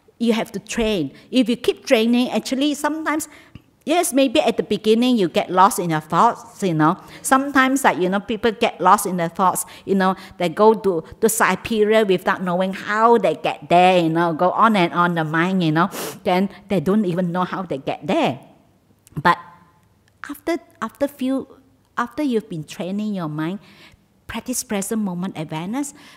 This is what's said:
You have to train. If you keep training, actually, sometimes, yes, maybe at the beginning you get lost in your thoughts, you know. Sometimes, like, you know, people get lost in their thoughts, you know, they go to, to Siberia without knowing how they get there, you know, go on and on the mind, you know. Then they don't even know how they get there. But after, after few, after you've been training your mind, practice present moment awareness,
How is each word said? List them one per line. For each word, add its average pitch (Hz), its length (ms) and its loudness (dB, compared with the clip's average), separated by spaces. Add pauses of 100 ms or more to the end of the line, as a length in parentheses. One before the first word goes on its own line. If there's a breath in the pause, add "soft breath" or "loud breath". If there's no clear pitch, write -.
(180 soft breath)
You 233 140 2
have 214 200 -2
to 196 60 -8
train. 208 540 -4 (180 loud breath)
If 233 180 2
you 240 80 0
keep - 280 -4
training, 240 460 2
actually, 269 420 -2
sometimes, 302 560 -4 (560 loud breath)
yes, 339 300 0
maybe 269 260 2
at - 160 2
the - 60 -2
beginning 226 560 2
you 180 100 2
get 190 220 -2
lost 185 280 4
in 175 120 -2
your 156 100 0
thoughts, - 600 0
you 185 100 0
know. 156 260 2 (220 loud breath)
Sometimes, 269 640 0
like, 151 140 2
you 180 100 0
know, 196 100 0
people 220 320 -2
get 214 300 -2
lost 185 240 4
in 180 140 -4
their 165 100 -2
thoughts, 170 380 0 (180 loud breath)
you 180 100 -2
know, 190 220 2 (220 loud breath)
they 175 100 0
go 214 240 4
to, 185 320 -2 (160 loud breath)
to 220 80 4
Siberia 208 760 2
without 185 360 0
knowing 185 300 -2
how 220 460 2
they 175 160 0
get - 340 -6
there, 180 320 6
you 165 80 2
know, 170 240 0
go 180 200 2
on 208 220 4
and 175 200 2
on 175 200 2
the 160 100 -2
mind, 170 380 0
you 156 80 2
know. 165 200 2 (340 loud breath)
Then 202 240 0 (200 loud breath)
they 190 120 0
don't 196 240 0
even 180 260 -2
know 180 140 -2
how - 180 -8
they 160 160 -8
get 143 280 -8
there. 202 340 -2 (760)
But 170 240 2 (920)
after, 330 280 -6 (260)
after 226 240 -6
few, 262 400 -4 (500)
after 240 260 -6
you've 233 260 -2
been 156 160 -8
training 202 500 -6
your 170 140 -4
mind, 156 320 -6 (680 loud breath)
practice - 380 -8
present 214 380 -4
moment 185 360 -6
awareness, 180 560 -8 (220 loud breath)